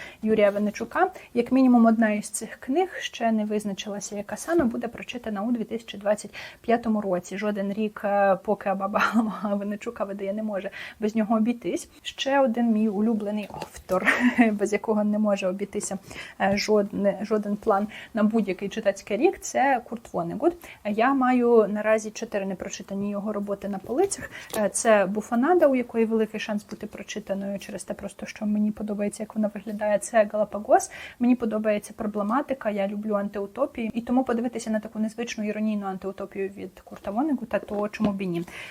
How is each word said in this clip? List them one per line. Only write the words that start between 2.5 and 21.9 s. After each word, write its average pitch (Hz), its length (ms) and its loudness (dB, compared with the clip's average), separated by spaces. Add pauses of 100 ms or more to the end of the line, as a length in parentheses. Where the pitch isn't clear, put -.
книг, 349 320 0 (120)
ще 226 320 -2
не 214 120 2
визначилася, 208 720 -4
яка 208 200 -8
саме, 330 280 2
буде 240 240 -2
прочитана 220 540 -8
у 240 100 -2
дві 220 120 -2
тисячі 220 340 -8
двадцять 202 360 -2 (260)
п'ятому 226 400 0
році. 185 380 -2
Жоден 202 340 -2
рік, 214 320 -4
е, 196 320 4
поки 196 380 0
баба 202 280 0 (400)
<laughs> - 0 -
Винничука 208 640 -4
видає, 196 280 -4
не 214 100 -4
може 196 280 -4 (300)
без 214 160 -2
нього 220 200 4
обійтись. 233 520 0 (140)
Ще - 380 0
один 240 320 4
мій 214 160 4
улюблений 208 640 0
автор, - 540 -4 (240)
<laughs> 226 220 6
без 202 200 0
якого 208 320 0
не 208 140 2
може 202 300 2
обійтися, 196 500 -4 (420)
е, 196 160 2
жодне, 202 640 2
жоден 208 340 -2
план 208 320 2 (260)
на 208 80 2
будь-який 208 460 0
читацький 202 480 -2
рік, 359 240 2
це 254 480 2
Курт - 240 -12
Воннегут. 185 400 0 (320)
Я 226 300 2
маю 240 540 6
наразі 214 420 0